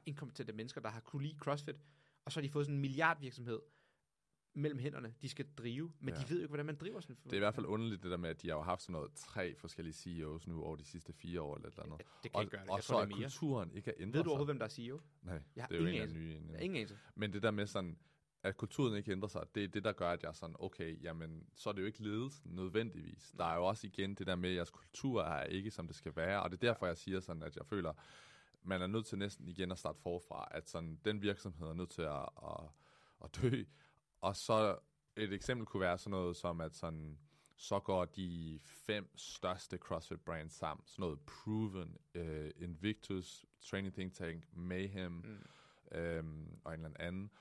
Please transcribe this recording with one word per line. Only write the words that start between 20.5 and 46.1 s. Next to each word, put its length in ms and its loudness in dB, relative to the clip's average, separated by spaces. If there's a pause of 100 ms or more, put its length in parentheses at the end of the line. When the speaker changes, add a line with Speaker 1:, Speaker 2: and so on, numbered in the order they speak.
Speaker 2:
okay, 440 -4
jamen, 520 -6
så 140 -4
er 40 2
det 80 -2
jo 60 2
ikke 160 -6
ledelsen 520 -2
nødvendigvis. 760 -2
Der 60 -18
Speaker 1:
Nej. 160 4
Speaker 2:
er 40 4
jo 80 6
også 220 2
igen 280 0
det 120 -4
der 80 4
med, 140 4
at 60 4
jeres 160 2
kultur 520 2
er 200 2
ikke, 280 -2
som 160 -4
det 80 -8
skal 200 -6
være, 280 4
og 80 0
det 120 -4
er 40 8
derfor, 200 4
jeg 100 2
siger 220 0
sådan, 240 -4
at 140 -6
jeg 80 -6
føler, 280 2 (680)
man 200 2
er 60 2
nødt 180 2
til 120 -2
næsten 300 -2
igen 240 0
at 80 -4
starte 200 -2
forfra, 520 -2
at 180 -6
sådan, 360 -4
den 160 2
virksomhed 460 0
er 60 -2
nødt 160 -2
til 120 -4
at, 280 0 (140)
at, 260 -6 (540)
at 180 -10
dø. 220 6 (580)
Og 140 4
så 420 6 (380)
et 180 0
eksempel 340 0
kunne 140 0
være 160 6
sådan 140 -4
noget 240 2
som, 260 0
at 140 -4
sådan, 440 -6 (360)
så 240 2
går 260 4
de 580 -4
fem 540 -2
største 600 -2
CrossFit-brands 760 -4
sammen. 320 -4
Sådan 180 -8
noget 160 0
Proven, 800 -2 (160)
øh, 420 -2
Invictus, 880 -2 (160)
Training 320 -2
Think 200 -4
Tank, 300 -4 (100)
Mayhem, 580 -2
Speaker 1:
Mm. 840 -10
Speaker 2:
øhm, 680 -2